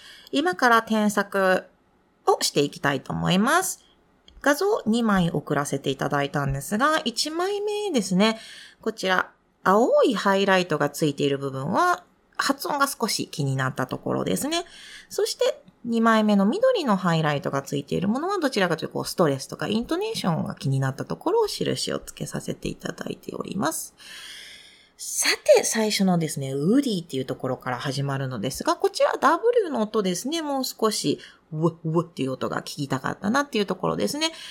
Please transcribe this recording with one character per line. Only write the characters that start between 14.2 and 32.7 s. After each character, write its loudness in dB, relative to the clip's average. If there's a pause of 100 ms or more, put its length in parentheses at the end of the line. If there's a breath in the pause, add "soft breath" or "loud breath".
で 0
す -4
ね。 -2 (420 loud breath)
そ -2
し -4
て、 -2 (220)
二 0
枚 4
目 4
の 4
緑 2
の 2
ハ 2
イ 2
ラ 0
イ -4
ト -4
が -2
つ -6
い -6
て -4
い -2
る 0
も -2
の -4
は、 -2
ど 0
ち -2
ら 2
か -2
と -6
い -6
う -20
と、 -10
こ -4
う、 -8
ス -8
ト 4
レ 0
ス -12
と -12
か -6
イ 0
ン -4
ト -4
ネ -2
ー -8
シ -4
ョ 0
ン -4
が -8
気 -6
に 0
な 0
っ -4
た -8
と -6
こ -4
ろ 2
を 0
印 -4
を -4
つ -14
け -10
さ -8
せ -6
て -10
い -8
た -8
だ -12
い -8
て -12
お -8
り -10
ま -2
す。 -10 (1000 loud breath)
さ -4 (300)
て、 2
最 0
初 2
の 4
で 0
す -8
ね、 -4
ウ 4
デ 0
ィ -2
っ -20
て -6
い 0
う -4
と -6
こ -4
ろ -2
か -8
ら -2
始 -4
ま -2
る -4
の -6
で -4
す -6
が、 0
こ 0
ち -2
ら、 2
ダ 4
ブ 2
リ 2
ュ -6
ー -
の -2
音 -2
で 0
す -6
ね。 -2
も -2
う -4
少 -2
し、 -2 (320 loud breath)
ウ、 2 (120)
ウ 0
っ -12
て -8
い -2
う -4
音 -4
が -4
聞 -8